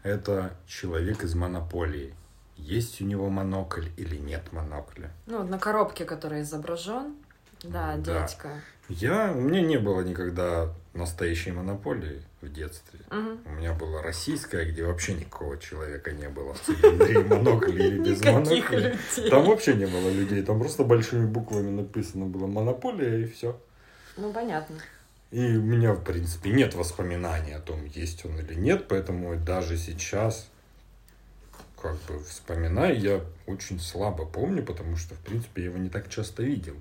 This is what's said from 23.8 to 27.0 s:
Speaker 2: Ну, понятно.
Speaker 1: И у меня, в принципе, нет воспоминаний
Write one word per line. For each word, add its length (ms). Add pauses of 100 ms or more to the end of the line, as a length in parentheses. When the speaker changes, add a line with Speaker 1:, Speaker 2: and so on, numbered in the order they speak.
Speaker 2:
Ну, 160
понятно. 440 (540)
Speaker 1:
И 260
у 60
меня, 320
в 100
принципе, 460
нет 240
воспоминаний 800